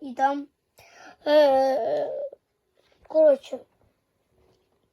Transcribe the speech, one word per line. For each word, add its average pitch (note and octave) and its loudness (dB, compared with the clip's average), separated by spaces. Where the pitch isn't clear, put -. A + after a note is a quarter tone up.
і C4+ -16
там, C#4 -4
е, D4 0
коротше, D4 2